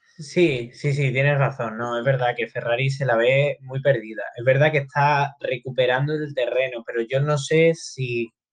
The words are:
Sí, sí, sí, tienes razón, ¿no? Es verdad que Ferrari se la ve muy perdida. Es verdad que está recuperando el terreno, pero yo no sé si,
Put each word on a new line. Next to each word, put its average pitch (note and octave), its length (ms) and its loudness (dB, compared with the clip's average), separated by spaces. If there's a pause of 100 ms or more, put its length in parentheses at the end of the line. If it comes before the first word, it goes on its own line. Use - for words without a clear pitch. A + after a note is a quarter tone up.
(180)
Sí, C#3+ 540 0
sí, C#3+ 200 -2
sí, C#3 200 0
tienes C#3 240 2
razón, A2+ 400 -2
¿no? A#2+ 220 -4
Es A#2 60 -4
verdad B2 320 2
que A2+ 120 -4
Ferrari A#2+ 420 -2
se C3+ 140 -4
la A#2+ 120 2
ve C3+ 440 2
muy C3+ 220 -8
perdida. A2 400 0 (140)
Es A#2+ 80 -10
verdad C3+ 260 4
que D3 80 0
está C#3+ 600 0
recuperando B2+ 760 -2
el D3+ 200 -6
terreno, B2 520 -2
pero A#2 160 -4
yo C3 180 -2
no D3 180 0
sé D#3+ 360 4
si, A#2+ 560 -6 (220)